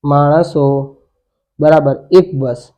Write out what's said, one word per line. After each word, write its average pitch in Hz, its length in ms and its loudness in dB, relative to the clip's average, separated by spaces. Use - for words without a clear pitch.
માણસો 147 600 0
બરાબર 147 360 2
એક 185 100 2
બસ 123 200 -6